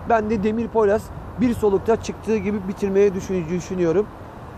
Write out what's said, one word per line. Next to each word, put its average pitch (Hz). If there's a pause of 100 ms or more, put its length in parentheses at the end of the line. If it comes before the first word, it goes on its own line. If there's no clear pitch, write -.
ben 220
de 214
Demir 220
Poyraz 220 (400)
bir 240
solukta 208
çıktığı 214
gibi 202
bitirmeye 196
düşün-, 180
düşünüyorum. 180 (520)